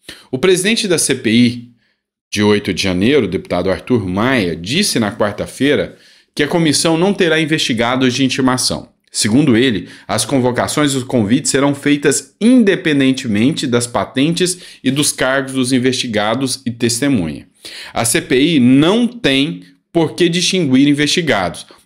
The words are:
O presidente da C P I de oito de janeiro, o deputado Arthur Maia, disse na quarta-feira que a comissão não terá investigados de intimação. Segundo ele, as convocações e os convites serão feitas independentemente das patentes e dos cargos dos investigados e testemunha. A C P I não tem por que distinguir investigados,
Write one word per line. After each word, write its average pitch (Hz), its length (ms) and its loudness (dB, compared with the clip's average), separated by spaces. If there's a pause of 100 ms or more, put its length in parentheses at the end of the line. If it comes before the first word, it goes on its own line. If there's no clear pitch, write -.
(320)
O 131 60 -6
presidente 190 500 0
da 170 100 0
C 147 180 -2
P 117 160 -2
I 120 400 2 (600)
de 104 120 -2
oito 104 300 0
de 78 100 -6
janeiro, 101 420 0
o 90 40 -4
deputado 90 420 -4
Arthur 110 340 -2
Maia, 98 500 0
disse 117 440 -2
na 104 120 0
quarta-feira 104 840 -2 (380)
que - 80 0
a 147 40 -2
comissão 165 500 0
não 190 160 2
terá 165 260 2
investigados 131 760 0
de 135 100 0
intimação. 127 680 -2 (220)
Segundo 120 440 2
ele, 110 320 0 (200)
as 107 180 -2
convocações 127 680 0
e 135 40 -2
os 123 60 -4
convites 120 460 0
serão 139 240 2
feitas 147 680 -2
independentemente 156 1300 2
das 120 220 -2
patentes 165 720 -2 (240)
e 131 80 0
dos 143 200 -2
cargos 131 420 -2
dos 131 180 -2
investigados 123 960 -2
e 120 60 -4
testemunha. 117 760 -2 (460)
A 110 120 -2
C 160 160 0
P 156 340 2
I 139 40 4
não 156 480 4
tem 143 560 -2 (280)
por 165 220 0
que 175 140 2
distinguir 165 600 2
investigados, 143 800 0 (200)